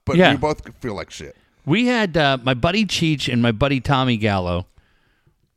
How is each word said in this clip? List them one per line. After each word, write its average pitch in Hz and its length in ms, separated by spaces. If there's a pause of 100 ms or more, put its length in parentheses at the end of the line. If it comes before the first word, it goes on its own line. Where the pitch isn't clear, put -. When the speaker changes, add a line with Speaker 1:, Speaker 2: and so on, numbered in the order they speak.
Speaker 1:
but 139 140
Speaker 2:
Yeah. 170 140
Speaker 1:
we 95 60
both 151 240 (200)
feel 113 140
like 82 160
shit. 69 240 (300)
Speaker 2:
We 202 200
had, 214 320
uh, 139 260
my 131 120
buddy 175 300
Cheech 156 460
and 120 100
my 120 100
buddy 139 280
Tommy 131 380
Gallo. 92 480 (920)